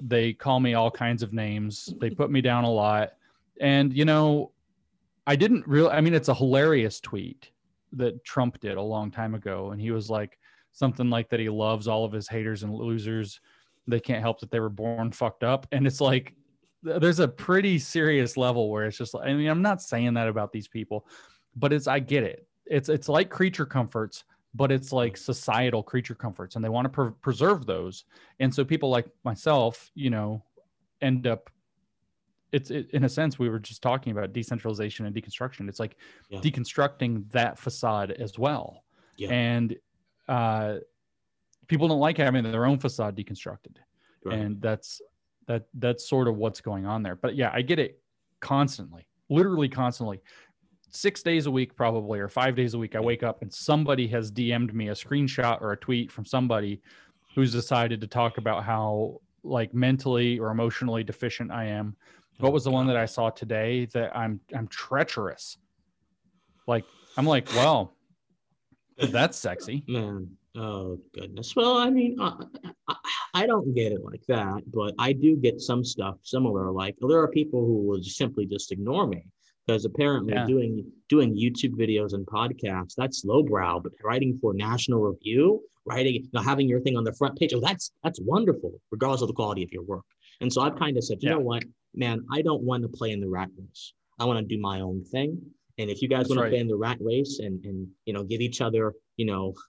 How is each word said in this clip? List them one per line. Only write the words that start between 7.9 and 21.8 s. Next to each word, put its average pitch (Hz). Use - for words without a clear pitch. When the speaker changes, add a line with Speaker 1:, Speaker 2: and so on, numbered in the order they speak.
Speaker 1:
that 120
Trump 123
did 101
a 95
long 107
time 110
ago. 98
And 104
he 110
was 107
like, 107
something 127
like 117
that 120
he 110
loves 107
all 110
of 107
his 107
haters 110
and 104
losers. 110
They 120
can't 113
help 113
that 107
they 120
were 110
born 113
fucked 117
up. 135
And 135
it's 135
like, 131
th-, -
there's 165
a 165
pretty 185
serious 147
level 123
where 107
it's 107
just, -
I 139
mean, 147
I'm 160
not 196
saying 120
that 117
about 107
these 107
people, 104
but 135
it's, 147